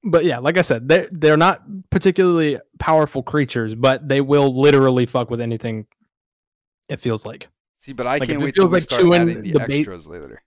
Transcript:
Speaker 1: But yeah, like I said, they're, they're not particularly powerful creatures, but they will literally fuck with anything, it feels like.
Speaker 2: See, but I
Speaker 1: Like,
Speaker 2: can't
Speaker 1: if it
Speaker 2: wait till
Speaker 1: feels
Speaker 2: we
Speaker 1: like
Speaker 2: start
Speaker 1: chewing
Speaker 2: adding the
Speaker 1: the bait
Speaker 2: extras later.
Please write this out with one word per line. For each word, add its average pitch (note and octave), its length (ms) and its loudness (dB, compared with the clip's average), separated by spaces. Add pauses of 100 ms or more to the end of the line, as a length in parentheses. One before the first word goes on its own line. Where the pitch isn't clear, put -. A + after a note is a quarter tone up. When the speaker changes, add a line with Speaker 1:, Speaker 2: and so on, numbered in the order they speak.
Speaker 1:
But E3+ 220 2
yeah, C3+ 140 -2
like D#3+ 180 0
I F3+ 40 2
said, B2 260 -2
they're, E3 220 2
they're D3+ 280 2
not F3 240 2 (260)
particularly F3 720 2 (200)
powerful D3+ 440 0
creatures, B2 520 -4
but C3 340 0
they C3+ 120 0
will C#3 400 2
literally C3+ 460 4
fuck A#2+ 240 -4
with A#2 100 -6
anything, A2+ 460 -8 (1040)
it C3 100 -10
feels A2 240 -6
like. A2 240 -18 (340)
Speaker 2:
See, C#3 120 -18
but A#2+ 120 -8
I B2 120 -2
Speaker 1:
Like, C3+ 100 -4
Speaker 2:
can't D#3+ 40 -4
Speaker 1:
if D3+ 100 -2
it - 20 -2
Speaker 2:
wait C#3+ 100 -6
till G3 100 4
Speaker 1:
feels F3 80 2
Speaker 2:
we F#3 40 2
Speaker 1:
like F3 60 0
Speaker 2:
start - 200 -4
Speaker 1:
chewing F3 200 4
Speaker 2:
adding E3+ 200 -2
the F3+ 100 -6
Speaker 1:
the D3 140 0
bait C#3 140 -2
Speaker 2:
extras F#2 260 -8
later. D#2 400 -18